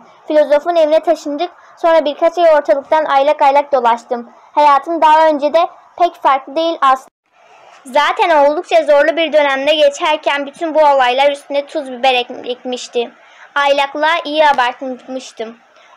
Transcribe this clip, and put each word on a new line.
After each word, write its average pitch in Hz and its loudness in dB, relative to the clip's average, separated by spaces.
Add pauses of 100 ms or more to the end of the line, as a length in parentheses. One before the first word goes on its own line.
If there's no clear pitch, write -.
(280)
Filozofun 302 0
evine 320 2
taşındık. 320 -4 (260)
Sonra 330 2
birkaç 330 -2
ay 330 4
ortalıktan 302 0
aylak 277 0
aylak 285 2
dolaştım. 233 -2 (220)
Hayatım 294 0
daha 320 4
önce 294 -2
de 339 2 (320)
pek 349 0
farklı 277 -2
değil 330 -2
aslında. 262 0 (760)
Zaten 302 -2
oldukça 311 2
zorlu 294 2
bir 320 -2
dönemde 285 0
geçerken 294 -2
bütün 285 -8
bu 311 2
olaylar 277 2
üstüne 285 -6
tuz 285 -10
biber 254 0
ek-, 247 -6
ekmişti. 247 -8 (440)
Aylaklığa 285 0
iyi 302 0
abartmıştım. 254 -4 (400)